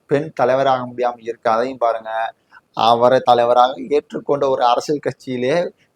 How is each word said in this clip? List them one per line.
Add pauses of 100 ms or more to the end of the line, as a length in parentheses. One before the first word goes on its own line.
பெண்
தலைவராக
முடியாம
இருக்கு,
அதையும்
பாருங்க. (380)
அவரை
தலைவராக
ஏற்றுக்கொண்ட
ஒரு
அரசியல்
கட்சியிலே (260)